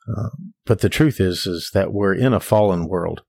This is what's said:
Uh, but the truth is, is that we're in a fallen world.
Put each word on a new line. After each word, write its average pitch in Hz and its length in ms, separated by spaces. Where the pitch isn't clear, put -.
Uh, 107 240
but 110 140
the - 80
truth 151 320
is, 90 260
is 85 260
that 95 200
we're 101 200
in 127 220
a 90 60
fallen 98 460
world. 85 420